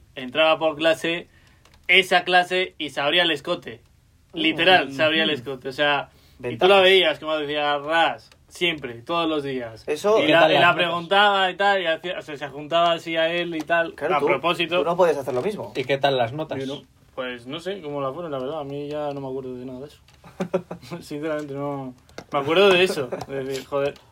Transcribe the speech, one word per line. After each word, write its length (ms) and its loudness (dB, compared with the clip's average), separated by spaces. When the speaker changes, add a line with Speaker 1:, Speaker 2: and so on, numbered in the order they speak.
Speaker 1:
entraba 440 0
por 180 0
clase, 500 -2
esa 340 2
clase, 560 0
y 120 -8
se 100 -10
abría 240 0
el 80 0
escote. 480 -8
Literal, 540 4
Speaker 2:
Mm. 40 -10
Speaker 1:
se 100 -2
abría 220 2
el 60 -2
escote. 400 -8
O 20 -10
sea, 400 0
y 240 -20
tú 80 -20
Speaker 2:
Ventajas. 320 2
Speaker 1:
la 40 8
veías, 380 6
como 200 -4
decía, 400 -2
ras, 520 0
siempre, 560 -6
todos 260 -2
los 140 -2
días. 460 -8
Speaker 2:
Eso 340 2
Speaker 1:
Y 40 2
Speaker 3:
¿Qué 60 4
Speaker 1:
la, 100 8
Speaker 3:
tal 100 6
Speaker 1:
y 20 4
Speaker 3:
las 80 6
Speaker 1:
la 60 8
Speaker 3:
notas? 160 2
Speaker 1:
preguntaba 680 2
y 60 -8
tal, 260 2
y 40 -2
hacía, 340 -4
o 20 -12
sea, 140 -12
se 120 -8
juntaba 440 0
así 240 -4
a 160 2
él 240 -4
y 60 -4
tal, 320 0
Speaker 2:
Claro, 200 -2
Speaker 1:
a 60 2
Speaker 2:
tú, 60 0
Speaker 1:
propósito. 520 0
Speaker 2:
tú 60 2
no 120 0
puedes 200 6
hacer 180 -4
lo 80 -2
mismo. 320 -6
Speaker 3:
¿Y 80 -4
qué 160 0
tal 180 2
las 160 0
notas? 320 -6
Speaker 1:
Yo 120 -6
no. 60 -14
Pues 320 -8
no 100 -8
sé 240 -8
cómo 180 -6
la 120 -4
fueron, 180 -8
la 80 -6
verdad. 220 -6
A 40 -6
mí 240 -8
ya 240 -6
no 80 -8
me 60 -8
acuerdo 300 -8
de 100 -12
nada 140 -12
de 60 -14
eso. 120 -20
<laughs> 640 -8
Sinceramente, 500 -8
no. 400 -8
Me 60 0
acuerdo 320 4
de 140 6
eso. 240 -2
De 160 -6
decir, 240 -6
joder. 280 -2